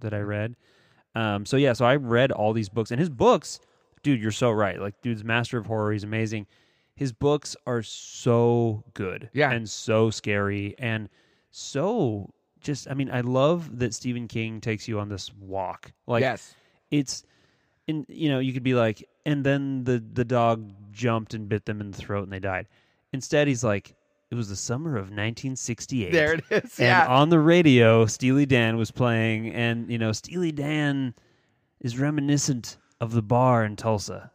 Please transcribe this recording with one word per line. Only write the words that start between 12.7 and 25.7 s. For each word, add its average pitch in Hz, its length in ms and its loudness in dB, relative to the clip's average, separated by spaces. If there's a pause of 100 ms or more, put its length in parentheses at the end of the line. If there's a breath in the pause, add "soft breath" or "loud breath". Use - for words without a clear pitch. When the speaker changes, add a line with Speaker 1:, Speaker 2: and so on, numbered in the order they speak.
Speaker 1:
I 135 40 -6
mean, 135 160 -4
I 123 100 -2
love 135 600 0
that 120 140 0
Stephen 120 340 -6
King 110 320 -6
takes 110 280 -6
you 110 120 -4
on 101 80 -6
this 101 260 -10
walk. 95 580 -10 (140)
Like, 120 160 0
Speaker 2:
Yes. 123 320 -4 (360 soft breath)
Speaker 1:
it's, 147 340 -2 (600)
in, 156 220 -6
you 160 220 -2
know, 135 80 2
you 131 160 0
could 131 80 -4
be 127 120 2
like, 113 320 0 (200)
"And 143 180 0
then 135 400 0
the, 123 180 0 (100)
the 123 120 -2
dog 117 480 0 (180)
jumped 110 440 -2
and 107 140 -8
bit 104 180 -2
them 107 160 -6
in 101 80 -8
the 95 80 -12
throat 101 240 -4
and 95 100 -10
they 95 80 -8
died." 95 260 -4 (460)
Instead, 147 360 0
he's 123 140 0
like, 101 320 -2 (360)
"It - 60 -6
was 113 120 -4
the 98 80 -8
summer 139 400 -4
of 98 140 -6
nineteen 113 460 -6
sixty-eight." 120 560 -4